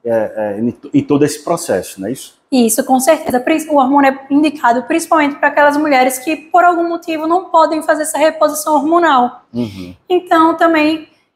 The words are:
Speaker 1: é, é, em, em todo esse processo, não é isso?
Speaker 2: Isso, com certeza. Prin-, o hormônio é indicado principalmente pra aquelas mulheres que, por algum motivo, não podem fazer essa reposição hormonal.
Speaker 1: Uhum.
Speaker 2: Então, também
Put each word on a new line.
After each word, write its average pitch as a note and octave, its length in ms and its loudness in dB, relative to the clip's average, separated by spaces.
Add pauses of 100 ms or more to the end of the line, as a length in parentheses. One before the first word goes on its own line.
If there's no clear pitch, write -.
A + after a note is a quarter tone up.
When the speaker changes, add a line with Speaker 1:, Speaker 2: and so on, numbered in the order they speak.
Speaker 1:
é, G#2+ 540 -4
é, - 20 -6
em, A#2 160 -2 (200)
em C#3 80 0
todo C#3+ 200 0
esse D3 200 -4
processo, G2+ 580 -4
não F#2+ 60 -8
é A2+ 40 -6
isso? - 280 -16 (120)
Speaker 2:
Isso, A#3+ 320 2
com B3+ 160 0
certeza. D4+ 400 0
Prin-, D#4 300 -2
o D#4 60 0
hormônio C#4 340 4
é C#4 240 -6
indicado C#4+ 500 0
principalmente D#4+ 520 0
pra C#4+ 140 0
aquelas C#4+ 280 2
mulheres C4+ 400 0
que, D#4+ 180 -6
por F4 280 0
algum E4+ 240 2
motivo, E4 400 -6
não F4+ 240 0
podem D#4 320 2
fazer D4+ 200 -2
essa D4+ 140 -6
reposição D#4 560 0
hormonal. D4 680 2 (100)
Speaker 1:
Uhum. F#2+ 400 -8 (160)
Speaker 2:
Então, E4+ 460 2
também D#4+ 520 0 (280)